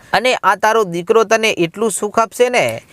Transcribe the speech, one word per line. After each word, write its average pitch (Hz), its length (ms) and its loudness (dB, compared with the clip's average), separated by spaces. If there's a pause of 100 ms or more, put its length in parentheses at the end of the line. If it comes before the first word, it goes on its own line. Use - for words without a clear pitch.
(120)
અને 233 220 0
આ 196 220 0
તારો 220 280 2
દીકરો 180 400 0
તને 220 260 0
એટલું 190 400 -2
સુખ 208 280 -4
આપશે 240 300 0
ને 139 340 -2 (100)